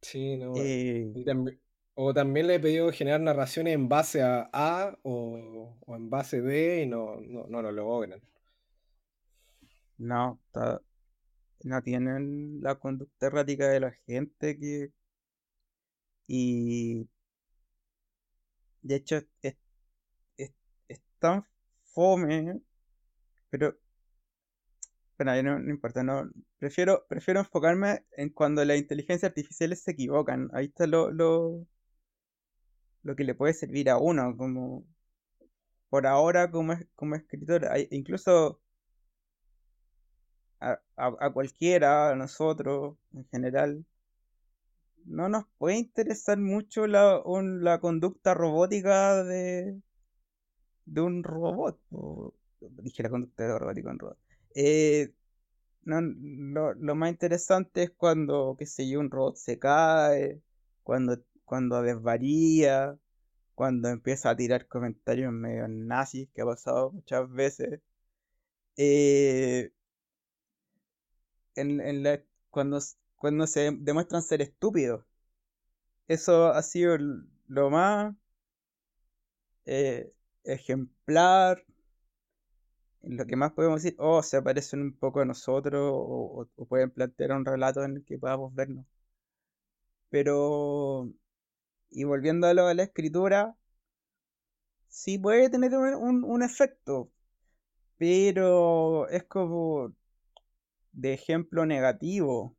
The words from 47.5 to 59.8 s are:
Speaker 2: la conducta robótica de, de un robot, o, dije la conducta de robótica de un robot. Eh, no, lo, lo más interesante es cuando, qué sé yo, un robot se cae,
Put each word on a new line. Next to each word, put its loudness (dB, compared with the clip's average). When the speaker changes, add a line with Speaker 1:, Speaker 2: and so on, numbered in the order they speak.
Speaker 2:
la 4
conducta 0
robótica 4
de, -4
de -4
un -2
robot, -4
o, -12
dije -14
la -2
conducta -8
de -2
robótica -8
de -10
un -12
robot. -16
Eh, 2
no, -2
lo, -6
lo -4
más 0
interesante 0
es -4
cuando, 0
qué -10
sé -6
yo, -2
un -2
robot -2
se -8
cae, 2